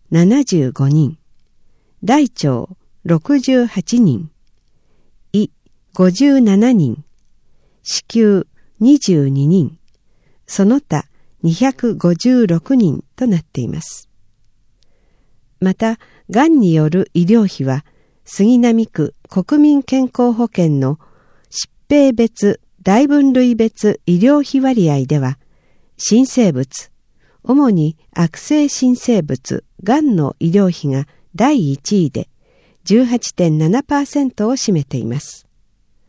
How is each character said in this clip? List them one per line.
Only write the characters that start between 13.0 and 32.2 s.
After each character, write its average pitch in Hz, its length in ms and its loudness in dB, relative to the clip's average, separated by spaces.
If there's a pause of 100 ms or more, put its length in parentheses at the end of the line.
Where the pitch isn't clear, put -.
と 262 100 -4
な 185 120 0
っ 156 40 -6
て - 180 -10
い 117 80 -6
ま 156 140 -8
す。 - 260 -18 (1500)
ま 185 140 0
た、 226 240 -4 (320)
が 254 160 2
ん 320 120 4
に 185 140 2
よ 156 160 2
る 180 240 -2
医 175 120 0
療 220 200 4
費 143 220 -6
は、 135 180 -4 (400)
杉 233 340 0
並 226 280 2
区 - 280 -6 (140)
国 294 340 0
民 285 200 4
健 262 220 -2
康 240 280 0
保 226 140 -2
険 160 300 0
の 135 220 -2 (520)
疾 - 180 -12 (200)
病 285 260 4
別、 214 460 -2 (220)
大 226 240 2
分 277 280 2
類 247 200 2
別 220 520 -2
医 175 120 0
療 277 280 2
費 269 160 -2
割 226 280 0
合 139 140 -2
で 147 140 -2
は、 131 200 -4 (600)
新 247 280 2
生 220 260 0
物、 - 380 -8 (520)
主 269 260 2
に 160 300 0 (140)
悪 165 260 -4
性 294 300 -2
新 247 280 0
生 226 240 0
物、 135 440 -8 (180)
が 254 180 0
ん 269 160 0
の 147 240 -2
医 165 100 -2
療 185 240 2
費 143 160 -6
が 135 160 -4 (280)
第 214 380 0
一 180 340 -2
位 127 40 -4
で、 - 200 -10 (540)